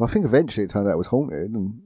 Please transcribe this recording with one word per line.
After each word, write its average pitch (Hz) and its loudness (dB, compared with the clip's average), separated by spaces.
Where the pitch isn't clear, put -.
I 113 2
think 208 0
eventually 131 2
it 92 -4
turned 101 0
out 98 4
it 80 2
was 90 -2
haunted 107 -2
and 110 -6